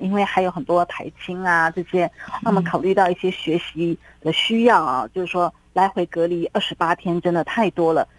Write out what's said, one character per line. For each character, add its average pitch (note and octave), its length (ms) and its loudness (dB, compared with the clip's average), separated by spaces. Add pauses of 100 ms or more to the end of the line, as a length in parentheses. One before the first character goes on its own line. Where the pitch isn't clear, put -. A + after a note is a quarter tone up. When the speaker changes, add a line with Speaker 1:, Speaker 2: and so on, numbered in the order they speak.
Speaker 1:
嗯。 F#3 60 -2
Speaker 2:
因 F#3+ 60 0
为 G3+ 100 2
还 F#3+ 180 0
有 F#3 80 2
很 F3 140 -6
多 F3 220 2
台 - 260 -12 (120)
青 F#3 200 -8
啊 E3+ 260 2
这 E3+ 140 -6
些， F3+ 220 0
Speaker 1:
嗯。 - 360 -8
Speaker 2:
他 A3+ 100 0
们 F3+ 120 2
考 E3+ 160 -2
虑 F#3 120 0
到 F#3+ 160 4
一 F3+ 60 2
些 F#3 160 -4
学 E3 300 -4
习 E3+ 360 -4 (260)
的 D#3+ 120 -2
需 A3+ 300 0
要 A3 180 6
啊， B2+ 320 0
就 F#3 80 -4
是 F3 60 -4
说 F3 260 0 (200)
来 F#3 140 4
回 F#3+ 200 -2
隔 E3+ 180 -2
离 F3 280 -2
二 G#3+ 60 2
十 - 140 -4
八 E3+ 220 0
天 F3 260 -2
真 F3+ 100 0
的 E3+ 120 2
太 G#3+ 260 0
多 E3 240 2
了， D3 140 2 (120)